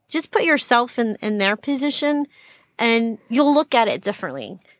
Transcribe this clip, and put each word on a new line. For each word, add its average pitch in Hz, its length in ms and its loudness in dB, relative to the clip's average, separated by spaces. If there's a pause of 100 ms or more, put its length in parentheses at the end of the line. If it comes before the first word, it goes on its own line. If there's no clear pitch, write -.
just - 220 -6
put - 120 0
yourself 247 560 2
in, 226 220 -2
in 214 160 -2
their 202 180 0
position 285 680 -2 (520)
and 226 400 0 (120)
you'll 285 240 4
look 302 200 2
at 233 140 4
it - 140 -4
differently. 143 580 -8 (200)